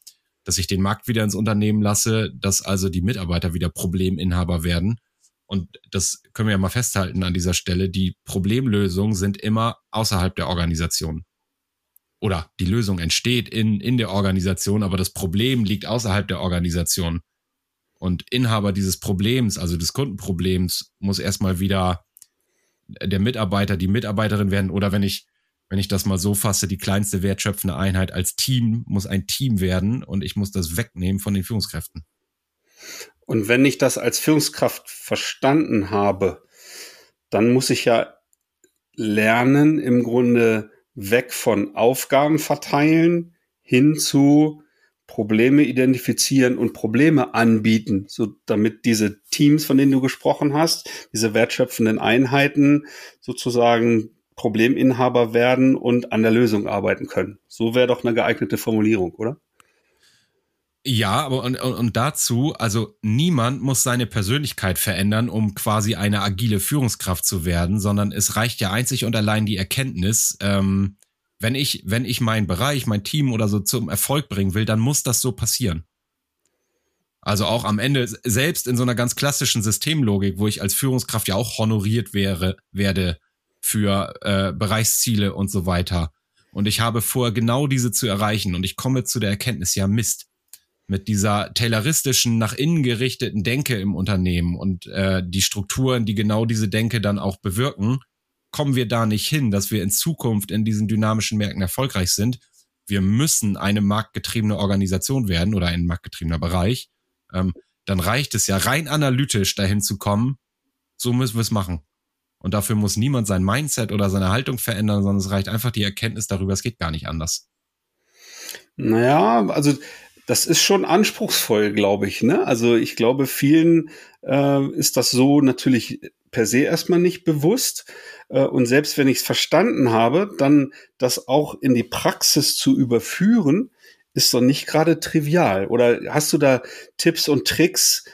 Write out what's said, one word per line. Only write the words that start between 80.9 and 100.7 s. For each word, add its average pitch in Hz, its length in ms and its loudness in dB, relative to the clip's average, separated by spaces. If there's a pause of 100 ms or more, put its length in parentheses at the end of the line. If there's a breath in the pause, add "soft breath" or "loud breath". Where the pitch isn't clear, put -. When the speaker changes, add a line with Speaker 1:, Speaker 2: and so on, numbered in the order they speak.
Speaker 1:
ja 117 60 -2
auch 110 240 -4
honoriert 110 560 0
wäre, 92 420 0 (160)
werde 95 460 0 (420)
für, 98 640 -2
äh, 98 300 0
Bereichsziele 107 800 0
und 95 160 -4
so 92 160 -4
weiter. 87 460 -2 (380)
Und 101 160 -4
ich 107 140 -2
habe 113 220 0
vor, 120 300 -2
genau 120 340 0
diese 123 260 0
zu - 140 -2
erreichen. 101 480 -2
Und 92 100 -2
ich 92 100 -6
komme 131 300 -2
zu - 160 -4
der 104 100 0
Erkenntnis, 104 440 -4
ja 98 120 0
Mist, 110 400 -2 (600 loud breath)
mit 98 220 -4
dieser 104 440 0
tayloristischen, 117 840 0
nach 110 160 -2
innen 156 280 0
gerichteten 120 600 -2
Denke 123 360 -2
im 95 160 -2
Unternehmen 87 600 0
und, 92 300 -6
äh, 95 400 0
die 95 160 -2
Strukturen, 120 640 -2
die 107 80 -2
genau 107 320 0
diese 110 220 -2
Denke 110 340 -2
dann 101 160 0
auch 98 200 -4
bewirken, 113 640 -2 (540)
kommen 139 220 0
wir 123 100 0
da 113 180 0
nicht 107 240 0
hin, 143 220 0
dass 98 220 -2
wir 104 100 -2
in 98 80 -4
Zukunft - 640 -2
in 107 120 0
diesen 107 220 0